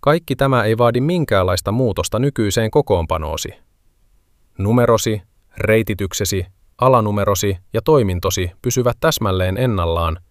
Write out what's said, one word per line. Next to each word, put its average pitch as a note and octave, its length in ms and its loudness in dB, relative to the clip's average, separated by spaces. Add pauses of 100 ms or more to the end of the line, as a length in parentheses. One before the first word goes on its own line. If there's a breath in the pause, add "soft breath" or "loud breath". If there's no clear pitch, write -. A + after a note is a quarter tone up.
Kaikki D3 360 0
tämä C3 280 2
ei A2 140 2
vaadi A#2+ 220 2
minkäänlaista G#2 720 0
muutosta G#2+ 460 -2
nykyiseen A2+ 520 0
kokoonpanoosi. E2 760 -2 (1080)
Numerosi, A2+ 640 0 (340)
reitityksesi, G2+ 920 -2 (320)
alanumerosi G#2 800 0 (160)
ja A2+ 120 -2
toimintosi F#2+ 680 0 (120)
pysyvät A#2+ 380 0
täsmälleen F#2+ 560 0
ennallaan E2+ 600 -2 (140)